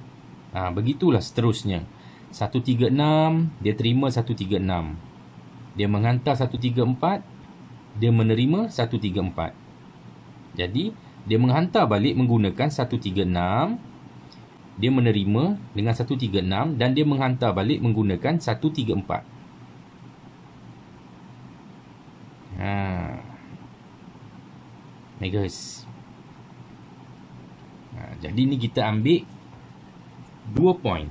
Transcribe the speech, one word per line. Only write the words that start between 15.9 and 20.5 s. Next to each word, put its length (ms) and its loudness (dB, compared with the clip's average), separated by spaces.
satu 240 -2
tiga 240 0
enam 360 0
dan 200 2
dia 80 4
menghantar 480 2
balik 280 0
menggunakan 600 2
satu 320 -2
tiga 240 -2
empat. 240 -4